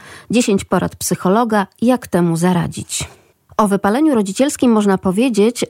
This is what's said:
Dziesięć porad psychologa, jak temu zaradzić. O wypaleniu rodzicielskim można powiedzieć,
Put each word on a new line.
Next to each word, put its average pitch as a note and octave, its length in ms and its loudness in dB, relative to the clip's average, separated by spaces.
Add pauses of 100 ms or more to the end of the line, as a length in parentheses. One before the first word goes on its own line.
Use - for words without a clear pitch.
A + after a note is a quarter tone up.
(300)
Dziesięć G#3+ 360 2
porad - 300 -2
psychologa, G#3 720 0 (140)
jak A#3+ 260 0
temu E3+ 300 0
zaradzić. F3 720 -2 (480)
O G#3+ 100 -2
wypaleniu G#3+ 480 0
rodzicielskim A#3+ 560 0
można G#3 260 2
powiedzieć, G#3 720 0